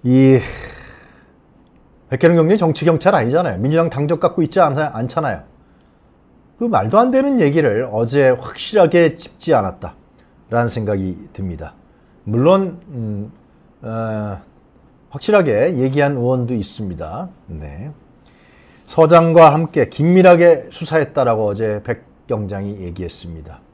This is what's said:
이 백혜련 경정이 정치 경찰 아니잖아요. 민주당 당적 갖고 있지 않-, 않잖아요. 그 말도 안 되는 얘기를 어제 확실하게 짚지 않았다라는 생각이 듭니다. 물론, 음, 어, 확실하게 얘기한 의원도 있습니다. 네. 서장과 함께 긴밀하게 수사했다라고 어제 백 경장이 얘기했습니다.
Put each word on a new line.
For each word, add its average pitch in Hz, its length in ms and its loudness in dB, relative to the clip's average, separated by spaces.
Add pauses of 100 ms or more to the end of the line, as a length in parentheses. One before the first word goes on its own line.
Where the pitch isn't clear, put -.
이 131 360 4 (1700)
백혜련 165 260 2
경정이 165 220 2
정치 160 260 -2
경찰 160 300 2
아니잖아요. 131 440 -2
민주당 156 320 0
당적 151 300 -4
갖고 175 220 -2
있지 160 180 -2
않-, 147 180 2
않잖아요. 135 640 -6 (1160)
그 233 60 -6
말도 151 340 0
안 254 120 4
되는 262 300 0
얘기를 143 520 0
어제 123 380 2
확실하게 170 880 0
짚지 - 360 -6
않았다라는 - 1160 -6
생각이 98 640 -6
듭니다. 82 420 -12 (500)
물론, 160 640 0
음, 107 440 -10 (500)
어, 110 580 -8 (680)
확실하게 147 680 0
얘기한 139 380 0
의원도 123 380 -2
있습니다. 95 760 -10 (200)
네. 76 440 -14 (960)
서장과 165 680 6
함께 156 360 -2
긴밀하게 175 840 4
수사했다라고 131 760 -2
어제 104 360 -4
백 - 220 -8 (220)
경장이 101 540 -6
얘기했습니다. 85 800 -14 (140)